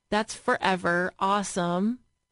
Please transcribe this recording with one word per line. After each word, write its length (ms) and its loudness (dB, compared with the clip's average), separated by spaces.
That's 240 -2
forever. 840 0
Awesome." 800 0